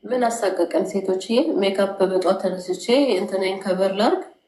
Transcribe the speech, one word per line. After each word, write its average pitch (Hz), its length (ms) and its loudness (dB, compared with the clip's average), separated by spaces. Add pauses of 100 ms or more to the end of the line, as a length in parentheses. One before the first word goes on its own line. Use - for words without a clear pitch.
ምን 247 200 -2
አሳቀቀን 196 600 0
ሴቶችዬ? 190 520 0 (200)
ሜካፕ 196 420 0
በጠዋት 185 400 2
ተነስቼ 180 460 -4 (280)
እንትናን 190 460 -2
ከቨር 190 360 0
ላርግ፣ 269 260 2 (260)